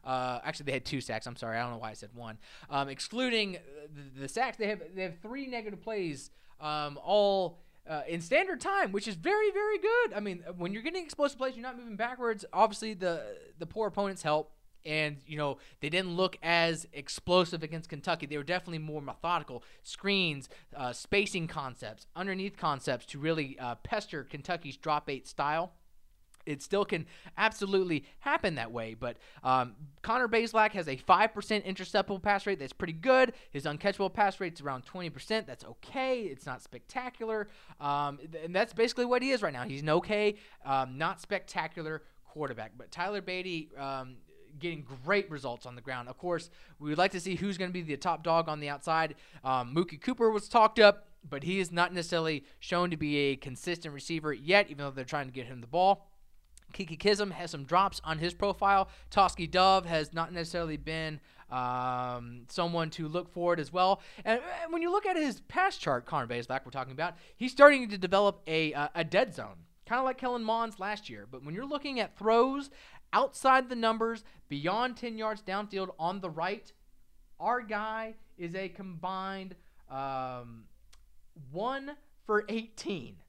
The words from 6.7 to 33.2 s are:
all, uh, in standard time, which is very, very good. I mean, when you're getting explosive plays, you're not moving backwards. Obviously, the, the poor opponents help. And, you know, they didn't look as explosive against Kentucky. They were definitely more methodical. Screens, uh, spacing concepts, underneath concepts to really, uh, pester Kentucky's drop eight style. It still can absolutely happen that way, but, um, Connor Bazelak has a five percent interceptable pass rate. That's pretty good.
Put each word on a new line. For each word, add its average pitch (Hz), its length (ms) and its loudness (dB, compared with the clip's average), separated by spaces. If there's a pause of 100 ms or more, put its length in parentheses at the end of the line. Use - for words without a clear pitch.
all, 196 560 4 (300)
uh, 151 180 -4
in 170 140 -4
standard 311 400 2
time, 381 320 0
which 208 160 -4
is 196 80 -6
very, 403 340 2
very 415 280 0
good. 466 360 2
I 208 60 -2
mean, 180 240 -6 (140)
when 175 140 -2
you're 220 100 -6
getting 339 200 -4
explosive 285 360 0
plays, 262 180 -2
you're 233 60 -12
not 254 140 -10
moving 233 200 -12
backwards. 233 560 -2
Obviously, 214 420 4
the, 170 300 -2 (340)
the 165 80 -8
poor 214 220 -2
opponents 196 340 -2
help. 151 300 2 (340)
And, 151 400 0
you 156 100 -10
know, 143 220 0 (220)
they 151 100 -2
didn't 175 260 0
look 185 260 2
as 165 520 4
explosive 175 680 2
against 160 280 -10
Kentucky. 156 340 -4
They 147 140 -6
were 143 60 -6
definitely 170 340 -4
more 151 240 -8
methodical. 143 600 -4 (200)
Screens, 180 680 0 (260)
uh, 127 200 -4
spacing 196 540 0
concepts, 127 580 -10 (100)
underneath 190 400 -4
concepts 139 500 -2
to 147 120 -12
really, 151 400 -2
uh, 120 160 -6
pester 185 500 -6
Kentucky's 147 540 -8
drop 151 320 0
eight 135 160 -6
style. 156 460 -2 (720)
It 147 160 -6
still 196 240 2
can 165 180 -2 (320)
absolutely 190 720 2 (140)
happen 269 340 0
that 113 180 -4
way, 113 220 -6
but, 120 240 -6 (260)
um, 127 300 4 (260)
Connor 247 260 2
Bazelak 220 460 4
has 175 160 -4
a 135 80 -2
five 202 380 6
percent 208 320 0
interceptable 190 560 -2
pass 202 240 2
rate. 190 120 0
That's 135 140 -10
pretty 170 220 -4
good. 254 400 6 (160)